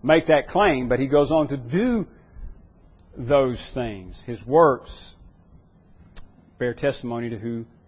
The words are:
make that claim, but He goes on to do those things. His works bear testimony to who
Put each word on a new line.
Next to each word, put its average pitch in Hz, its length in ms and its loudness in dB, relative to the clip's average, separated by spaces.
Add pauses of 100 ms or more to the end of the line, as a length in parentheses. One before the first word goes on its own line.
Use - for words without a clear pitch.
make 156 260 4
that 151 200 4
claim, 160 400 2
but 123 100 2
He 135 80 0
goes 139 240 2
on 156 180 2
to 139 100 -6
do 190 480 -2 (1080)
those 127 460 2 (140)
things. 101 520 -8
His 117 200 -12
works 143 440 4 (1700)
bear 123 140 -2
testimony 120 580 -4
to 117 80 -8
who 117 280 -8 (220)